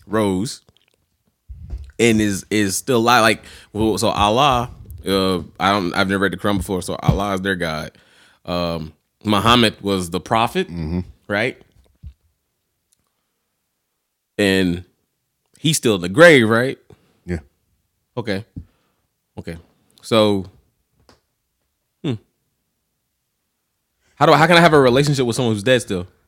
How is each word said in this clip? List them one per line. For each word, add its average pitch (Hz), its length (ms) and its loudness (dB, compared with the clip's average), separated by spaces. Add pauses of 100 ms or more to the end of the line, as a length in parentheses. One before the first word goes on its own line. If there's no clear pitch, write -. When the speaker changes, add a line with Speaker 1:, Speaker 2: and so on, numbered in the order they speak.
Speaker 1:
rose, 101 540 -4 (1400)
and 113 200 4
is, 101 300 -2
is 101 260 -2
still 131 220 -2
alive. 117 240 2
Like, 110 220 2 (280)
well, 107 260 -2
so 104 120 0
Allah, 120 600 0 (340)
uh, 95 340 -2 (200)
I 95 120 0
don't, 95 220 -2
I've 98 140 -2
never 98 160 -2
read 95 80 -2
the 92 60 -10
Quran 101 200 -4
before, 90 240 -6
so 92 220 -10
Allah 98 300 -2
is 95 80 -6
their 95 160 -4
God. 78 340 -8 (540)
Um, 85 480 -6 (320)
Muhammad 110 560 2
was 95 300 -4
the 90 100 -6
prophet, 120 480 -2
Speaker 2:
Mm-hmm. 85 320 -6 (260)
Speaker 1:
right? 104 340 -4 (2750)
And 95 460 0 (760)
he's 160 180 -2
still 113 180 0
in 92 60 -4
the 90 80 -6
grave, 127 400 8
right? 120 280 -2 (480)
Speaker 2:
Yeah. 87 140 -6 (800)
Speaker 1:
Okay. 104 280 -6 (920)
Okay. 82 200 -14 (440)
So, 104 440 0 (1600)
hmm. 143 100 -4 (2000)
How 143 100 2
do 160 80 6
I, 143 40 6
how 156 100 4
can 170 100 6
I 170 40 6
have 165 120 6
a 147 60 6
relationship 135 460 2
with 117 100 -2
someone 120 180 0
who's 104 100 -4
dead 123 180 2
still? 92 260 -8 (200)